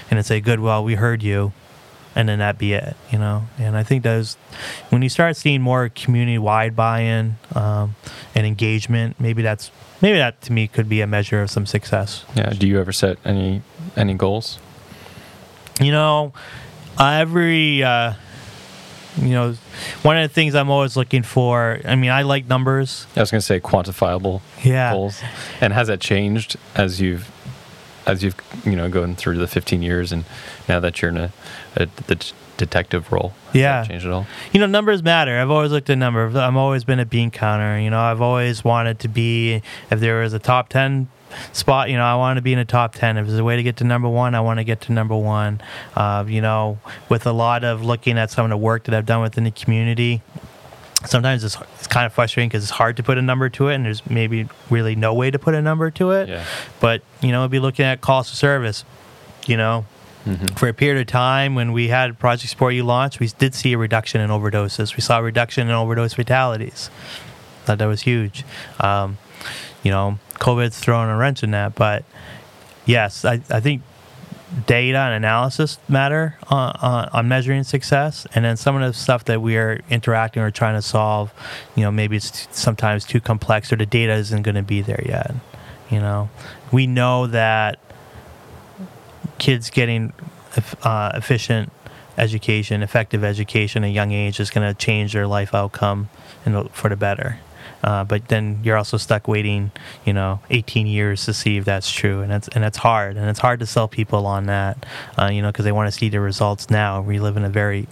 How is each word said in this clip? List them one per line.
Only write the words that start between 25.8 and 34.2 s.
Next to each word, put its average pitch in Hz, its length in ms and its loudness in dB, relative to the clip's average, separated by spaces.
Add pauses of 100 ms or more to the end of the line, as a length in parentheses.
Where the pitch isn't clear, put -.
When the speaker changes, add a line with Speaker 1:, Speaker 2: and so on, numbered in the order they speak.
Speaker 2:
that 98 120 -2
changed 104 560 0 (180)
as 95 260 0
you've, 90 300 -2 (760)
as 98 180 0
you've, 95 120 -2 (280)
you 101 100 2
know, 87 140 -2
gone 90 260 -2
through 87 220 -2
the 87 100 0
fifteen 87 360 -2
years 87 300 -2
and 82 120 -4 (420)
now 87 140 0
that 87 220 -2
you're 85 80 0
in 85 80 -4
a, 87 140 -4 (440)
a, 85 100 0 (200)
the - 80 0
d-, - 120 -6 (300)
detective 87 560 -4
role? 92 220 0 (140)
Has - 60 0
Speaker 1:
Yeah. 135 280 4
Speaker 2:
that 113 60 -6
changed 87 180 -8
at 90 60 -4
all? 92 140 -2 (260)